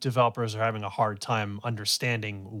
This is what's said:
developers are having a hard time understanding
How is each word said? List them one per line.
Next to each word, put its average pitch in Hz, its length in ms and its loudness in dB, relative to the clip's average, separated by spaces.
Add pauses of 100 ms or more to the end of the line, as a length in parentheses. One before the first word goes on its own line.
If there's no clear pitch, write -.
developers 120 540 2
are 107 80 -2
having 110 220 0
a 101 40 -2
hard 104 320 0
time 104 440 -2
understanding 107 800 -2 (160)